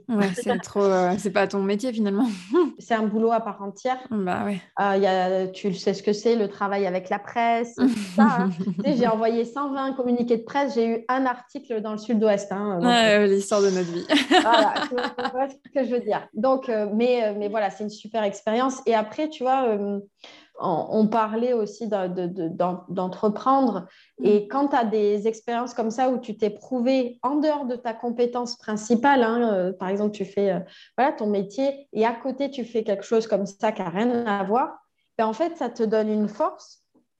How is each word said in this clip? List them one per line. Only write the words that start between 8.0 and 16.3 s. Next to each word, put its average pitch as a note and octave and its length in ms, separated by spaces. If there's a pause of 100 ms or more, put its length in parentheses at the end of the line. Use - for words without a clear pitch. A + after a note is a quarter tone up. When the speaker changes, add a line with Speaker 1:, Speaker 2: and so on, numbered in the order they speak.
Speaker 2:
ça, G#3+ 120 (140)
hein. F#3+ 80
Speaker 1:
<laughs> F#3 360
Speaker 2:
Tu C#4+ 60
sais, C#4+ 40
j'ai A#3+ 120
envoyé A3+ 360
cent C#4 300
vingt C4+ 200
communiqués A#3+ 440
de A3+ 60
presse, C#4 320
j'ai A#3 120
eu A3+ 220
un C4 160
article B3 560
dans G#3+ 120
le G#3 40
Sud-Ouest, G#3+ 540
hein, G3+ 280
donc, A#3+ 80
Speaker 1:
Ouais, A3+ 300
Speaker 2:
euh, G#3 80
Speaker 1:
l'histoire G3 380
de G3+ 80
notre F3+ 200
vie. E3+ 160
<laughs> C#4+ 220 (140)
Speaker 2:
voilà, A3 300 (140)
tu B3+ 60 (380)
vois C4 180
ce - 60 (180)
que C4+ 100
je A#3 120
veux A#3+ 60
dire. G3 340